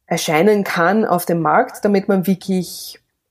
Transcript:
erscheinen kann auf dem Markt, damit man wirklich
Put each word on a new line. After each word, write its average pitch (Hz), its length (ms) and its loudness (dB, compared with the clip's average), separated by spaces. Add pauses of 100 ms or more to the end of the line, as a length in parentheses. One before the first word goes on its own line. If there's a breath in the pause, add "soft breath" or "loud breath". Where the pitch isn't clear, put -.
erscheinen 180 580 2
kann 190 400 0
auf 175 220 -2
dem 170 140 0
Markt, 165 440 0
damit 202 240 0
man 190 180 0
wirklich - 760 -4 (300)